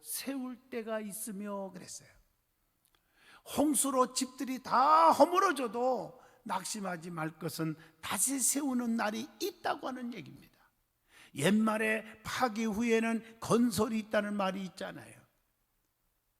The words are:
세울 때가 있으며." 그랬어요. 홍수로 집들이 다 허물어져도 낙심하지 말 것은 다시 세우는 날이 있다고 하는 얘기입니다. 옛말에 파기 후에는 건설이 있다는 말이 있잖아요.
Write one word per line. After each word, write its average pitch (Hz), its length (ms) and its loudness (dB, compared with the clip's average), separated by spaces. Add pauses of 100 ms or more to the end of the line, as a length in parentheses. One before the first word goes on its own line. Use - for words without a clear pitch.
세울 254 540 -8 (140)
때가 220 320 -6
있으며." 202 720 -8
그랬어요. - 380 -16 (1500)
홍수로 262 560 2
집들이 262 500 -6
다 302 480 6
허물어져도 262 1080 2 (240)
낙심하지 185 680 -6
말 160 260 -4
것은 160 380 -4 (260)
다시 254 380 0
세우는 247 560 0
날이 220 320 -4 (120)
있다고 - 480 -4
하는 254 260 -8
얘기입니다. 135 380 -16 (840)
옛말에 220 880 2
파기 226 420 0
후에는 226 720 0
건설이 220 600 2
있다는 208 360 -2
말이 190 280 -2
있잖아요. 170 580 -12 (1200)